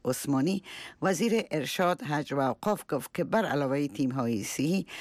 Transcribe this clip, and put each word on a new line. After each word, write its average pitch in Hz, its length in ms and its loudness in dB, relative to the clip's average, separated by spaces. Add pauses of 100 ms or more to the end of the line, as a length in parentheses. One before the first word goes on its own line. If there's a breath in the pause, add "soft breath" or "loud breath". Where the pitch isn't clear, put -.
عثمانی، 139 580 0 (400 loud breath)
وزیر 202 480 2
ارشاد، 175 520 0
حج 147 320 -2
و 143 40 2
اوقاف، 139 500 0
گفت - 260 -4
که 170 100 0
بر 214 220 2
علاوه 143 420 0
تیم‌های 123 540 0
صحی 170 440 0 (140 loud breath)